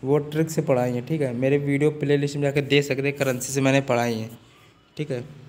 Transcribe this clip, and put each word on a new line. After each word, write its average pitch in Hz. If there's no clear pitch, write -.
वो 139
ट्रिक 151
से 160
पढ़ाई 127
है, 123
ठीक 160
है, 131
मेरे 135
वीडियो 143
प्लेलिस्ट 143
में 143
जाकर 143
दे 139
सकते 135
हैं, 139
करेंसी 131
से 139
मैंने 135
पढ़ाई 120
है, 110
ठीक 151
है। 127